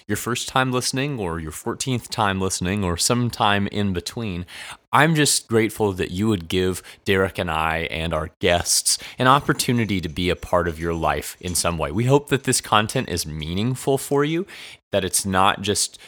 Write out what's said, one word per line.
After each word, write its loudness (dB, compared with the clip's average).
your -2
first -4
time 0
listening -2
or -2
your -6
fourteenth -4
time 0
listening 0
or 0
some 0
time 2
in -2
between, -6
I'm 6
just 2
grateful 2
that -2
you 0
would 0
give 0
Derek 2
and -2
I 0
and -2
our -2
guests 2
an 4
opportunity 2
to -4
be 0
a 2
part 0
of -4
your -2
life -2
in -8
some -2
way. -4
We -2
hope 2
that -2
this 0
content 0
is -4
meaningful -2
for 0
you, -2
that 0
it's -2
not 4
just -2